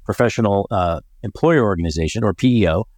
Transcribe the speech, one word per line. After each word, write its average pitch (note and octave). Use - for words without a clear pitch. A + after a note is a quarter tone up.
professional, G#2+
uh, F2
employer D3+
organization, E2+
or G#2
P A#2+
E F2
O. F2